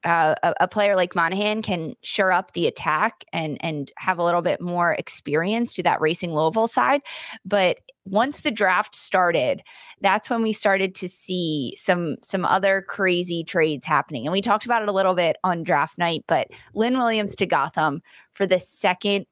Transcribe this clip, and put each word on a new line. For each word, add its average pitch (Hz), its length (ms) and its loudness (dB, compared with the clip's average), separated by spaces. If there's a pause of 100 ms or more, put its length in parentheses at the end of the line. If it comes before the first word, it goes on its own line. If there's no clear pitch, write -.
uh, 165 400 4
a, 170 160 2
a 185 80 4
player 202 280 2
like 180 200 0
Monahan 202 480 0
can 165 400 -4
shore 190 280 0
up 185 220 0
the 170 140 0
attack 160 560 0 (100)
and, 160 280 -4
and 147 360 -4
have 175 220 -2
a 175 40 2
little 170 200 4
bit 160 180 0
more 175 320 0
experience 185 800 -2
to - 80 -6
that 165 200 2
Racing 170 340 0
Louisville 160 320 2
side. 262 340 2 (420)
But 190 360 2 (260)
once 220 360 0
the 302 100 0
draft 202 440 0
started, 165 680 2 (380)
that's 196 280 2
when 233 120 0
we 220 100 2
started 190 440 0
to 180 120 -8
see 160 680 -4
some, 175 440 0
some 185 220 -4
other 190 420 2
crazy 175 600 -2
trades 156 400 0
happening. 143 400 -2
And 160 80 -2
we 196 80 0
talked 214 240 0
about 233 160 0
it 208 80 -2
a - 20 -2
little 190 220 2
bit 170 320 2
on 175 180 0
draft 151 340 0
night, 170 300 -2
but 147 220 0 (240)
Lynn 240 240 0
Williams 220 400 0
to 196 80 0
Gotham 156 560 0 (320)
for 196 120 -2
the 185 140 2
second 196 720 -2